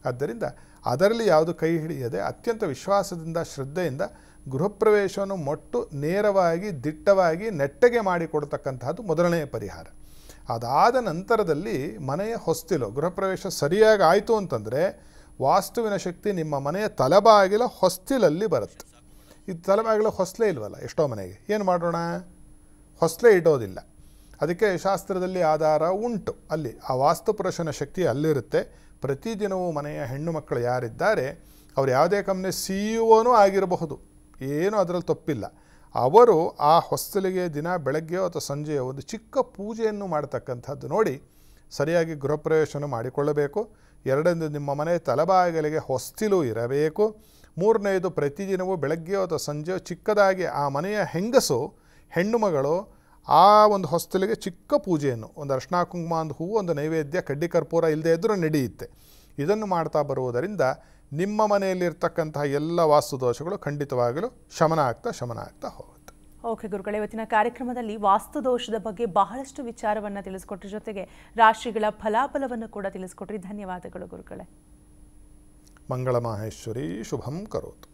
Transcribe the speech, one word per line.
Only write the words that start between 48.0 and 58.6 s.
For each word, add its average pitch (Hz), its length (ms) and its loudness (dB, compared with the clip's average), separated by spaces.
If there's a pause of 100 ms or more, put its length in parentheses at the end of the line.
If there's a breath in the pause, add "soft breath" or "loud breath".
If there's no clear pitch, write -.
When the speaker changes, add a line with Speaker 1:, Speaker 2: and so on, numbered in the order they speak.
Speaker 1:
ಪ್ರತಿದಿನವೂ 185 560 -2 (100)
ಬೆಳಗ್ಗೆಯೋ 170 420 -2
ಅಥವಾ 165 220 -4
ಸಂಜೆಯೋ 151 300 -6 (120)
ಚಿಕ್ಕದಾಗಿ 190 560 2 (160)
ಆ - 20 0 (120)
ಮನೆಯ 196 240 -2 (120)
ಹೆಂಗಸು, 202 460 2 (540 soft breath)
ಹೆಣ್ಣು 202 340 -2
ಮಗಳು 147 280 0 (540 soft breath)
ಆ 165 180 8 (300)
ಒಂದು 185 180 -2
ಹೊಸ್ತಿಲಿಗೆ 190 420 0 (100)
ಚಿಕ್ಕ - 280 -6 (120)
ಪೂಜೆಯನ್ನು, 143 440 -2 (120)
ಒಂದು 139 140 -6
ಅರ್ಶಿನ 175 360 -2
ಕುಂಕುಮ, 165 320 -4
ಒಂದು 156 160 -8
ಹೂವು, 175 220 -6
ಒಂದು 170 180 -2
ನೈವೇದ್ಯ, 160 500 -2
ಕಡ್ಡಿ 147 260 -4
ಕರ್ಪೂರ 160 400 2
ಇಲ್ಲದೆ 160 220 2
ಇದ್ರೂ 208 280 0
ನಡೆಯುತ್ತೆ. 147 420 -2 (560 soft breath)